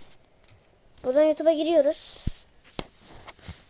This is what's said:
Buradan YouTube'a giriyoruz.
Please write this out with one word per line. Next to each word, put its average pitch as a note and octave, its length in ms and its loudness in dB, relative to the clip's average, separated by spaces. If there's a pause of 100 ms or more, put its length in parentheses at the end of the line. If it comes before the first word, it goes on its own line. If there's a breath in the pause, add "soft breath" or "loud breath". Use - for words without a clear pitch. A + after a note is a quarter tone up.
(1040)
Buradan C4 180 2
YouTube'a D#4 300 2
giriyoruz. D#4 720 0 (1500)